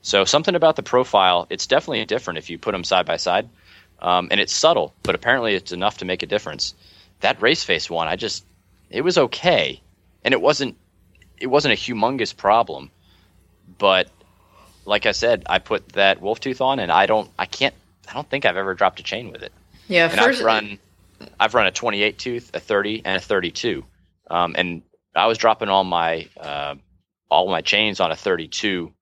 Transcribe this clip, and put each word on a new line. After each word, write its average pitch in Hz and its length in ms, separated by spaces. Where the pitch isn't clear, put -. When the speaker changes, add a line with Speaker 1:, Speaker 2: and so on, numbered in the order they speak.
Speaker 1:
So 98 220
something 165 300
about 156 200
the - 80
profile, 95 680
it's - 180
definitely 131 380
different 92 340
if - 120
you 82 80
put 107 160
'em 90 80
side 90 240
by 82 100
side. 98 320
Um, 90 280
and 104 100
it's - 140
subtle, 135 400
but 92 120
apparently 117 400
it's 90 160
enough 92 280
to 92 60
make 92 180
a - 40
difference. - 460
That 104 200
race 139 220
face 82 260
one, 82 180
I 85 80
just, 104 280
it 120 120
was 175 180
okay. 139 600
And 123 80
it 92 80
wasn't, 139 340
it - 100
wasn't 135 280
a - 20
humongous 117 580
problem. 80 540
But 95 320
like 104 200
I 107 60
said, 113 360
I 95 120
put - 300
that 98 300
Wolf 104 200
Tooth 131 220
on, 131 180
and 87 120
I 95 140
don't, 107 320
I - 80
can't, - 300
I - 40
don't 143 140
think 135 180
I've 92 120
ever 95 160
dropped 92 260
a - 40
chain 113 280
with - 120
it. - 100
Speaker 2:
Yeah, 170 220
Speaker 1:
And 208 100
Speaker 2:
first 240 200
Speaker 1:
I've - 60
run, 107 340
I've 110 140
run 113 140
a 110 40
twenty-eight 104 460
tooth, 120 380
a - 40
thirty, 104 460
and 95 100
a 90 60
thirty-two. 90 640
Um, 85 280
and 87 240
I 95 120
was 113 100
dropping 110 320
all 98 140
my, 85 440
uh, 71 380
all 90 200
my 82 120
chains 104 380
on 85 120
a 76 40
thirty-two 87 760